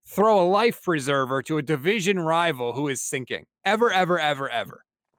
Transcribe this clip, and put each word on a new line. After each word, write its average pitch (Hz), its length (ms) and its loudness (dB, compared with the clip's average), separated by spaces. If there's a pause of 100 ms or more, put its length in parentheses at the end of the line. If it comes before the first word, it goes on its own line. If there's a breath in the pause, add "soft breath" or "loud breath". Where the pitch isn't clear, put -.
throw 202 360 4
a 175 60 4
life 220 320 2
preserver 135 600 -2
to 156 160 -2
a - 20 -2
division 175 580 0
rival 160 540 0
who 143 140 -4
is 135 120 -4
sinking, 123 460 -8 (180)
ever, 214 280 2
ever, 180 280 2
ever, 143 300 -2
ever. 113 320 -6 (380)